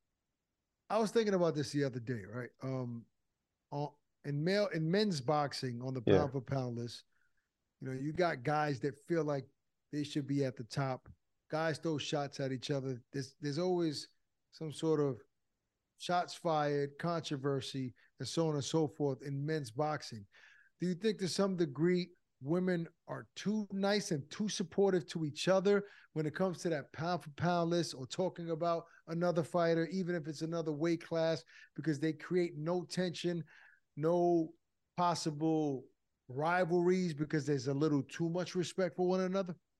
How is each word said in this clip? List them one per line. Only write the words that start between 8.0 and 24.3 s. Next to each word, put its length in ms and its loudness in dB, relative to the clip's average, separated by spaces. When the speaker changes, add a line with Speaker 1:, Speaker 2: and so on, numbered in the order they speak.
Speaker 1:
you 120 -2
got 320 2
guys 360 2
that 260 -2
feel 180 2
like 220 -2
they 120 -2
should 220 -2
be 180 2
at 120 -2
the 80 -10
top. 440 -4
Guys 280 0
throw 200 0
shots 420 -2
at 100 -2
each 220 -4
other. 280 -2
There's, 280 -8
there's 200 -4
always 480 0
some 220 -10
sort 260 2
of 200 2
shots 360 -2
fired, 640 0
controversy, 960 -2
and 80 -8
so 220 0
on 60 0
and 100 -2
so 240 2
forth 340 -2
in 240 -4
men's 240 -2
boxing. 540 -4
Do 80 0
you 60 0
think 240 0
to 100 -2
some 280 2
degree 520 2
women 460 0
are 180 -10
too 360 -2
nice 380 0
and 200 -2